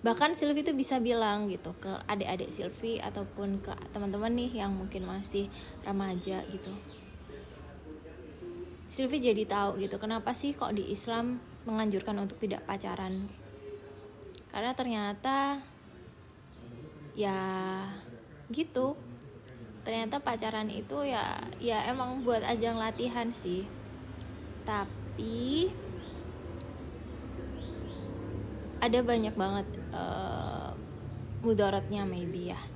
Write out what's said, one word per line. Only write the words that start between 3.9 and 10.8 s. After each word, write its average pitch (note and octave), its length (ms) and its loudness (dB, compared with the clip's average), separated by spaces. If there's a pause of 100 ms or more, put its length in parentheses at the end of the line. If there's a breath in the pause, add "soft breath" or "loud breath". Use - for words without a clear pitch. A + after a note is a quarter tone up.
teman-teman G3+ 400 2
nih A#3+ 240 0
yang G3 160 2
mungkin F#3+ 320 -2
masih G3+ 400 0 (320 loud breath)
remaja F#3+ 720 0
gitu. F#3+ 160 -6 (2250)
Sylvie C4 320 2
jadi G#3+ 240 6
tahu G3+ 320 4
gitu, G3 160 -2
kenapa A3+ 400 0
sih C#4+ 160 0
kok - 240 0
di F#3+ 160 0